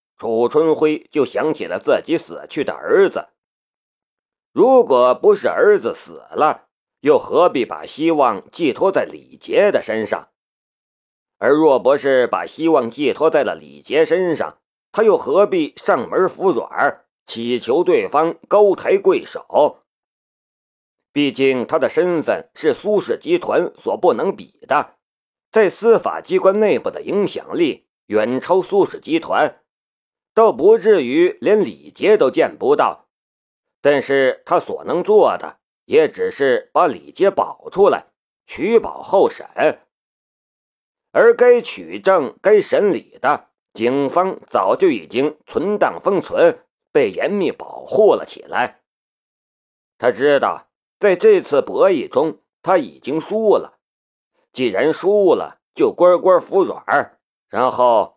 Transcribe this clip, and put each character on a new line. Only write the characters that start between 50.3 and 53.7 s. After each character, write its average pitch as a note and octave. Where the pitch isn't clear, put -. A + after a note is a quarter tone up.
道， F#2+
在 G3
这 G3
次 C#3
博 C3+
弈 B2
中， D3
他 F#3
已 E2
经 D3+
输 G3+
了。 -